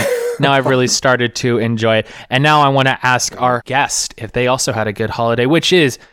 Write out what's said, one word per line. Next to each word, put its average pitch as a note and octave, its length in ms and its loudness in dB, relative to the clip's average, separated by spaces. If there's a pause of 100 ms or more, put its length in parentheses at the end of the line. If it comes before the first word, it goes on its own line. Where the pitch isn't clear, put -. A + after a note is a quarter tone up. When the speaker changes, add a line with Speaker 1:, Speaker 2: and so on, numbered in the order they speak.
(340)
Speaker 1:
<laughs> - 60 -8
Speaker 2:
now C#3 120 2
I've C3+ 140 2
really B2+ 220 2
started B2 480 0
to A#2+ 220 -2
enjoy A2+ 400 0
it. G#2+ 80 -2 (240)
And C3 120 0
now D3+ 200 4
I C#3+ 80 4
wanna C3+ 320 2
ask B2+ 380 -2
our B2 260 0
guest - 500 -2
if G#2+ 160 -12
they B2 160 0
also B2 240 -2
had A2 160 -2
a G#2+ 40 -4
good G#2+ 180 -6
holiday, A#2 360 -2
which D#3 260 0
is, D#3 260 2 (140)